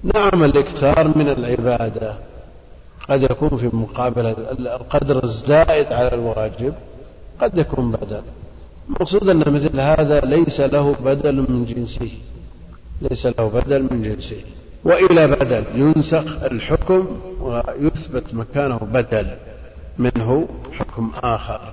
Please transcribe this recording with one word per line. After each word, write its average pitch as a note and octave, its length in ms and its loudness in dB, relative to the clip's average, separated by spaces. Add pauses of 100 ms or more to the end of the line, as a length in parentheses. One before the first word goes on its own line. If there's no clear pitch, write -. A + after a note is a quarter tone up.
(140)
نعم، F#3+ 300 4
الإكثار D3 720 4
من D3+ 140 4
العبادة A#2 840 -2 (960)
قد C#3 140 4
يكون C3 340 2
في A#2 180 0
مقابل A#2 600 -2 (240)
القدر B2+ 640 0
الزائد C#3+ 680 4
على B2 200 2
الواجب، A#2 600 -4 (680)
قد G#3+ 160 0
يكون C#3 340 0
بدل. G#2+ 300 -6 (680)
المقصود F#3+ 400 0
أن F3 80 6
مثل D3 420 2
هذا D3 400 4
ليس D3 420 2
له C#3+ 340 2 (100)
بدل C#3+ 300 2
من B2 300 0
جنسه، A#2 460 -6 (920)
ليس C3 240 -4
له A2+ 300 0
بدل C3+ 260 2 (100)
من A#2+ 120 -2
جنسه. G#2+ 380 -6 (420)
وإلى F3 440 6
بدل، B2+ 360 2 (120)
ينسخ D#3 680 2
الحكم D#3 640 0 (340)
ويثبت B2+ 920 -4
مكانه A#2+ 440 -2
بدل A2 500 0 (720)
منه B2 500 0 (240)
حكم - 400 -6 (120)
آخر A2+ 360 -4 (140)